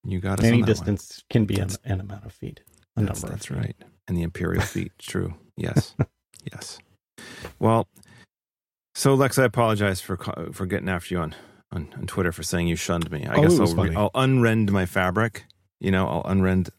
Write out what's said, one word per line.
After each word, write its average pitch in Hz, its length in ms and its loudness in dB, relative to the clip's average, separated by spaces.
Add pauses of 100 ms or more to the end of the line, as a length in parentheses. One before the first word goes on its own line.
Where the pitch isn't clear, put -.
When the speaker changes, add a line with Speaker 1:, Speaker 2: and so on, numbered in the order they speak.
Speaker 1:
You 95 160 -4
got 98 200 -2
us 110 60 4
Speaker 2:
Any 117 100 6
Speaker 1:
on 120 60 6
that 110 40 2 (140)
one. 85 80 -8
Speaker 2:
distance - 420 -4
can 113 160 4
be 98 80 -4
an, 98 140 0
Speaker 1:
That's, 92 180 -6
Speaker 2:
an 95 140 -2
amount 98 260 -12
of 104 80 -16
feet. - 280 -14 (360)
A 110 60 2
Speaker 1:
that's, - 180 -2
Speaker 2:
number - 60 -8
of - 120 -8
Speaker 1:
that's - 60 -12
Speaker 2:
feet. - 120 -6
Speaker 1:
right. - 180 -4 (320)
And 90 100 -2
the 85 60 0
imperial 87 400 -2
feet, 95 320 -4
Speaker 2:
<laughs> - 20 -20
Speaker 1:
true. 90 380 -6 (200)
Yes. - 380 -4 (580)
Yes. - 280 -16 (800)
Well, 113 280 2 (1080)
so 139 180 4
Lex, 135 240 4
I 135 60 6
apologize 107 580 2
for 92 160 -6
ca-, 80 340 -8
for 95 140 -6
getting 92 240 -4
after 92 240 -4
you 87 60 0
on, 80 160 -4 (360)
on, 80 240 -8
on - 120 -8
Twitter 90 240 -2
for 85 100 -10
saying 85 280 -2
you 82 60 0
shunned 85 360 -2
me. 71 160 -6
I - 80 -2
Speaker 3:
Oh, - 80 6
Speaker 1:
guess 170 100 8
Speaker 3:
it 143 80 6
was 85 140 2
Speaker 1:
I'll 92 80 2
re-, 85 100 0
Speaker 3:
funny. 90 40 -2
Speaker 1:
I'll 104 160 0
unrend 117 580 4
my 95 160 2
fabric. 95 560 0 (360)
You 95 120 0
know, 92 160 2
I'll 78 160 -2
unrend 92 560 2